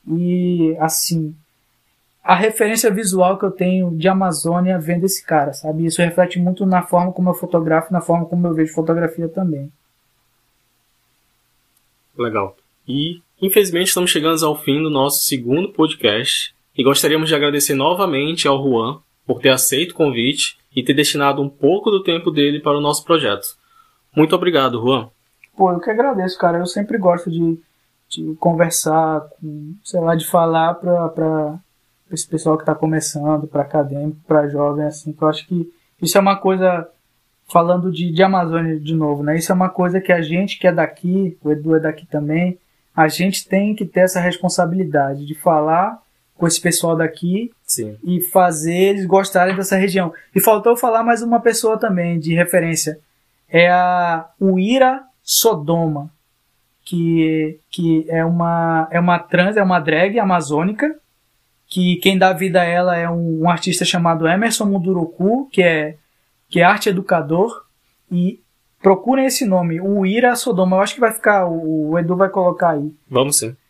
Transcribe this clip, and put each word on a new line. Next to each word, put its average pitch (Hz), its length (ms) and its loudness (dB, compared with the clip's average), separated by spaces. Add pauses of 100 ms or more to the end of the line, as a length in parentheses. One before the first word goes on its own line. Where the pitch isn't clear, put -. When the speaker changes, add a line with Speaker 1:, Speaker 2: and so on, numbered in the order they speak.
Speaker 1:
E, 175 720 0
assim, 160 560 -2 (880)
a 180 120 4
referência 220 560 0
visual 190 480 0
que 202 60 -2
eu 185 60 -2
tenho 185 460 0
de 160 100 0
Amazônia 180 720 0
vem 170 220 -2
desse 190 260 -2
cara, 147 260 0
sabe? 156 340 -6
Isso 165 160 -2
reflete 180 380 0
muito 185 260 0
na 180 180 2
forma 180 280 0
como 180 180 0
eu 170 40 0
fotografo, 165 580 0
na 175 100 0
forma 170 240 0
como 175 200 -2
eu 170 80 0
vejo 160 200 0
fotografia 165 540 -2
também. 156 440 -4 (2500)
Speaker 2:
Legal. 107 380 -2 (320)
E, 151 340 -6 (200)
infelizmente, 185 460 2
estamos 180 220 0
chegando 160 360 0
ao 151 160 0
fim 143 200 0
do 156 80 -2
nosso 143 340 0
segundo 139 500 -2
podcast 127 800 -2 (220)
e 131 60 -2
gostaríamos 147 440 2
de 156 80 2
agradecer 147 380 0
novamente 156 720 0
ao 135 160 2
Juan 127 360 0 (260)
por 120 160 -4
ter 135 80 4
aceito 135 420 0
o - 40 -20
convite 135 640 -2 (160)
e - 100 -4
ter 147 100 0
destinado 143 480 0
um 143 80 -2
pouco 185 400 0
do 196 140 0
tempo 170 260 -2
dele 147 320 0
para 147 160 0
o 147 40 -2
nosso 147 220 -2
projeto. 151 440 -2 (680)
Muito 156 180 2
obrigado, 139 480 0
Juan. 120 280 0 (480)
Speaker 1:
Pô, 190 140 2
eu 175 80 -2
que 226 100 -6
agradeço, 214 480 -2
cara. 170 220 0
Eu 180 80 -4
sempre 208 300 -4
gosto 175 320 0
de, 165 300 -2 (500)
de 156 260 -8
conversar, 160 960 0
com, 151 440 -14 (100)
sei 180 160 -4
lá, 165 160 2
de 160 100 -4
falar 165 500 2
pra, 175 340 0
pra 156 500 -2 (520)
esse - 160 -8
pessoal 156 300 0
que 156 80 -8
tá 151 100 0
começando, 151 720 -2
pra 143 160 -2
acadêmico, 143 540 -4 (100)
pra 151 200 4
jovem, 147 380 -2
assim, 151 260 -8
que 151 100 -8
eu 156 60 2
acho 156 200 -2
que 170 240 -4 (300)
isso 175 160 2
é 196 40 8
uma 196 160 2
coisa, 185 500 0 (640)
falando 180 400 2
de, 165 200 -4
de 170 120 2
Amazônia 165 560 0
de 151 140 -4
novo, 147 300 0
né? 151 140 0
Isso 170 140 -4
é 185 40 4
uma 185 140 2
coisa 180 300 0
que 185 120 0
a 175 100 4
gente 175 380 -4
que 185 80 2
é 180 40 6
daqui, 175 720 -2
o 151 100 -2
Edu 151 240 0
é 156 40 4
daqui 156 260 -4
também, 156 520 -2 (380)
a 156 120 4
gente 180 400 -2
tem 202 260 0
que 208 120 -4
ter 180 160 0
essa 185 180 2
responsabilidade 165 1040 -2
de 151 80 -10
falar 170 680 0 (340)
com 170 100 -2
esse 165 160 0
pessoal 165 340 0
daqui 175 560 -4 (120)
Speaker 2:
Sim. 107 400 -8
Speaker 1:
e 180 180 -2
fazer 165 540 2
eles 196 300 2
gostarem 190 500 2
dessa 190 200 -2
região. 190 380 0 (220)
E 190 60 4
faltou 226 360 4
falar 226 260 0
mais 233 180 2
uma 233 180 2
pessoa 220 380 0
também 175 420 -2
de 160 160 -2
referência. 165 640 0 (500)
É 175 200 6
a 180 600 0 (120)
Uira 247 600 2 (200)
Sodoma, 160 880 0 (720)
que, 160 760 0 (100)
que 160 400 0
é 165 160 0
uma, 165 680 0
é 170 80 0
uma 175 200 2
trans, 180 380 0
é 202 60 4
uma 180 160 2
drag 170 400 2
amazônica, 185 760 0 (720)
que 180 300 0
quem 190 200 2
dá 185 160 4
vida 180 280 0
a 175 40 2
ela 175 300 0
é 170 140 -2
um, 170 320 -2
um 170 80 2
artista 175 340 -2
chamado 165 440 0
Emerson 214 380 0
Munduruku, 190 840 0
que 196 100 2
é, 160 340 0 (540)
que 170 100 0
é 170 40 6
arte 208 260 4
educador, 180 760 0 (460)
e 175 280 -2 (400)
procurem 240 460 2
esse 262 180 -2
nome, 175 380 0
Uira 202 540 2
Sodoma. 190 420 0
Eu 190 40 4
acho 208 120 -2
que 269 60 -14
vai 220 120 2
ficar, 208 360 2
o, 160 440 -2
o 175 80 0
Edu 170 160 0
vai 190 140 2
colocar 180 420 0
aí. 151 200 -4 (180)
Speaker 2:
Vamos 135 300 0
sim. 113 160 -6 (140)